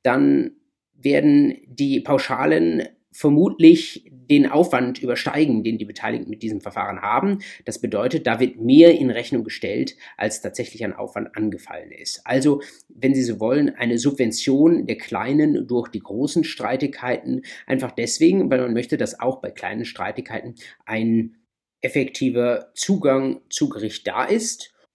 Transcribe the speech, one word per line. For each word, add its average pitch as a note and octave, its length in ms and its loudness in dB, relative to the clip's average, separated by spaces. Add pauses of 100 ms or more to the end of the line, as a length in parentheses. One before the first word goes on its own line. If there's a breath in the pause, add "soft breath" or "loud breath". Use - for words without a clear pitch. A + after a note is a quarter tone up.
dann C#3 480 2 (420)
werden C#3+ 720 4
die C#3 340 -2
Pauschalen D3+ 840 0 (320)
vermutlich D3+ 920 4
den C#3+ 380 2
Aufwand B2+ 560 0
übersteigen, B2 600 0
den A2 140 -4
die G#2+ 80 -8
Beteiligten G#2+ 460 -8
mit G#2+ 100 -14
diesem G#2+ 200 -6
Verfahren G2 420 -8
haben. F#3+ 400 0 (200 loud breath)
Das - 160 -10
bedeutet, A#2+ 460 -2
da A#2 140 0
wird B2+ 200 0
mehr C#3+ 380 8
in B2+ 140 0
Rechnung A#2 320 -4
gestellt, A2+ 520 -6 (220 loud breath)
als - 240 -4
tatsächlich A2 420 -10
an G2+ 100 -6
Aufwand G#2+ 440 -10
angefallen G2 540 -8
ist. - 340 -14
Also, C#3 380 2 (260 loud breath)
wenn C3+ 240 0
Sie C3 80 2
so A2+ 180 -2
wollen, C3+ 300 2
eine A#2 300 -2
Subvention C#3 880 2
der A2 100 -4
kleinen C3+ 720 0
durch A#2+ 220 -2
die G#2+ 100 -10
großen C#3+ 440 -4
Streitigkeiten, C3 1000 -6 (240 loud breath)
einfach C3 240 -2
deswegen, D#3+ 580 2
weil B2+ 120 2
man B2 120 -2
möchte, A#2+ 240 -2
dass A#2 220 -4
auch C3 220 -4
bei - 100 -10
kleinen G#2+ 340 -8
Streitigkeiten A2 680 -10 (280 loud breath)
ein A2+ 520 0 (460)
effektiver B2+ 920 -2
Zugang C3+ 720 0
zu - 220 -2
Gericht G#2+ 380 -8
da G2+ 180 -2
ist. - 460 -4 (240)